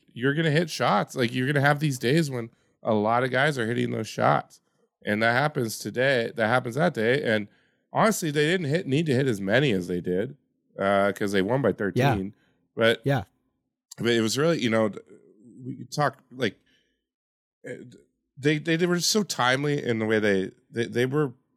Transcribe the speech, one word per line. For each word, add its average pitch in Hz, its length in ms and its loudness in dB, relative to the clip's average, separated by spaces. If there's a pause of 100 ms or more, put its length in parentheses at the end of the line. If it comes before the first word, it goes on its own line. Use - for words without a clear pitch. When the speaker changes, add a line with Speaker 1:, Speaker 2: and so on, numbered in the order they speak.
(140)
Speaker 1:
you're 135 220 -2
gonna 160 160 0
hit 160 180 0
shots. 160 460 -2
Like, 120 180 -2
you're 127 140 -2
gonna 143 180 2
have 143 140 4
these 139 180 -2
days 143 320 0
when 120 220 -8 (320)
a 113 100 0
lot 110 300 2
of 131 80 -2
guys 135 260 0
are 117 80 -2
hitting 120 240 -2
those 113 180 -6
shots, - 540 0 (420)
and 104 200 0
that 117 100 4
happens 131 460 -2
today. 117 560 0
That 110 140 0
happens 123 260 0
that 160 180 0
day. 117 300 0
And 107 240 0 (440)
honestly, 180 380 0
they 147 160 0
didn't 170 220 0
hit, 165 180 -2
need 151 220 0
to 135 80 2
hit 135 120 2
as 104 140 -2
many 117 300 2
as 90 160 0
they 90 140 -4
did, 95 360 -2 (400)
uh, 98 360 2
'cause 101 180 -4
they 98 100 2
won 120 220 0
by 107 80 4
thirteen. 104 540 0
Speaker 2:
Yeah. 101 40 -10 (460)
Speaker 1:
But 113 300 2
Speaker 2:
Yeah. 135 180 0 (760)
Speaker 1:
but 104 100 -2
it 117 140 4
was 110 160 0
really, 156 220 2
you 117 100 0
know, 110 220 2 (720)
we 123 220 -12
talk, 143 360 -4 (100)
like, 123 260 -4 (1080)
eh, 127 100 -12 (600)
they, 147 200 0
they, 160 180 -2
they 175 120 0
were 175 120 2
so 208 240 0
timely 143 580 0
in 113 180 -2
the 110 60 0
way 110 140 2
they, 98 320 2 (180)
they, 117 180 -4
they 113 180 0
were 139 260 -2 (260)